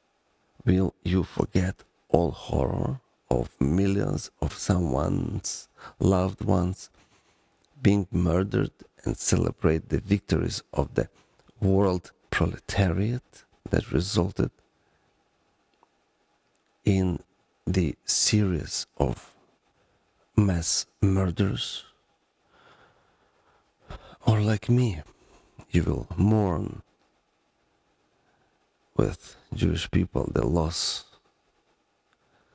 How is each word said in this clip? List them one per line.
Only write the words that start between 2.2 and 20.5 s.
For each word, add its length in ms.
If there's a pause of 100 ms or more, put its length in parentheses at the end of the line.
horror 720 (280)
of 320
millions 720 (100)
of 160
someone's 1120 (300)
loved 440
ones 460 (960)
being 280
murdered 640 (320)
and 140
celebrate 720
the 100
victories 640 (100)
of 220
the 160 (500)
world 520 (180)
proletariat 1120 (240)
that 240
resulted 580 (2250)
in 380 (440)
the 300 (100)
series 800 (100)
of 380 (1000)
mass 500 (160)